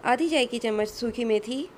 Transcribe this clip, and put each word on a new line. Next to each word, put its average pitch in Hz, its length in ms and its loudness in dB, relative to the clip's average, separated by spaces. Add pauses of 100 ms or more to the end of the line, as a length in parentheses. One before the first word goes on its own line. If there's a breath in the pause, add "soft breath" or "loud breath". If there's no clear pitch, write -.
आधी 277 260 2
चाय 277 160 4
की 240 120 -4
चम्मच 214 300 0
सूखी 233 360 -4
मेथी 226 540 0